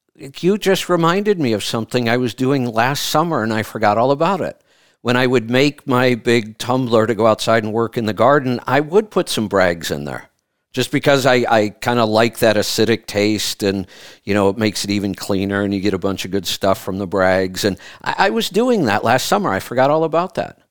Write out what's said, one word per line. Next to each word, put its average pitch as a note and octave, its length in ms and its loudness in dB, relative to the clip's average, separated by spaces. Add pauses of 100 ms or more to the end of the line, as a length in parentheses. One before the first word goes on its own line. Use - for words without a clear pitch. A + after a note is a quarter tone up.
(140)
You D#3 420 -2
just F#3+ 320 0
reminded F3+ 520 0
me A#2+ 120 2
of G2+ 120 -2
something A#2 440 -2
I A#2 80 2
was B2+ 160 -2
doing C3 380 -2
last A#2+ 360 0
summer, D#3 360 0
and A2 100 -2
I G#2+ 120 -2
forgot G#2+ 340 0
all C3 140 2
about E3 280 0
it. F2 200 -6 (420)
When B2 140 2
I C3 100 2
would A#2+ 240 0
make C#3 360 0
my B2+ 280 2
big A#2 440 -2
tumbler A#2 480 0
to A#2 80 -2
go G#2+ 120 0
outside A2+ 380 2
and G#2+ 80 -6
work A2+ 260 -4
in A2 80 -2
the G#2 80 -2
garden, B2+ 520 2
I C3 140 2
would F3+ 300 -2
put F3+ 180 -2
some G#2+ 200 -4
Bragg's F2 420 0
in D2 140 -6
there. B1+ 260 -10 (420)
Just B2+ 180 -4
because C#3 340 2
I, B2+ 240 2
I G#2+ 200 4
kinda A#2+ 360 0
like A2 340 2
that A2 180 4
acidic A2 500 0
taste, G#2 560 -2
and, G2 240 -2 (380)
you G2+ 100 -2
know, G2 140 4
it G2 80 0
makes G#2+ 260 -2
it G2+ 80 -6
even G2 240 -2
cleaner, G2 480 -2
and G2+ 100 0
you G2 80 -2
get F#2+ 140 0
a F#2 40 -4
bunch F#2+ 260 -4
of F2+ 80 -8
good F#2+ 140 -4
stuff - 360 -2
from F#2+ 160 -6
the G2+ 80 -4
Bragg's. F#2+ 580 0
And F#2+ 120 0 (260)
I, - 160 -6
I G3 120 2
was A3+ 180 -4
doing G#3+ 380 0
that G#2 180 0
last A#2+ 220 2
summer. F3+ 240 0
I F#2+ 100 -2
forgot C3 300 0
all D#3+ 120 2
about D#3+ 320 -2
that. - 360 -8